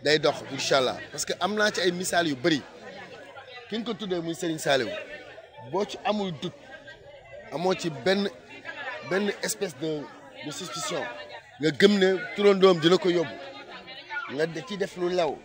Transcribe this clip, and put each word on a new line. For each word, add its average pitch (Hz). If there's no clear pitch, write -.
day 151
dox, 147
incha 135
allah. 120
Parce 147
que -
am 190
naa 214
ci 208
ay 185
misaal 175
yu 143
bëri. 139
Ki 214
nga 226
ko 226
tuddee 185
muy 165
Serigne 160
Saliou, 135
boo 196
ci -
amul 196
doute, 175
amoo 175
ci 175
benn, 190
benn 196
espèce 180
de, 156
de 151
suspicion, 165
nga 156
gëm 202
ne 185
turandoom 196
dina 165
ko 180
yóbbu, 170
nga 151
de 165
ci 208
def 185
lu 175
law 165